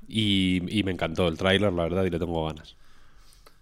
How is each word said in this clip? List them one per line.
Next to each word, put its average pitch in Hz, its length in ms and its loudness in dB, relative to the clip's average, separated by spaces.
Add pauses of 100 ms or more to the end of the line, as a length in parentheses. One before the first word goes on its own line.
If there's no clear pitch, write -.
Y, 95 640 2
y 107 160 0
me 95 80 -2
encantó 85 360 0
el 80 80 -2
tráiler, 95 360 2
la 85 120 -2
verdad, 90 200 0
y 92 60 0
le 82 80 -2
tengo 82 280 -2
ganas. 78 300 -12 (840)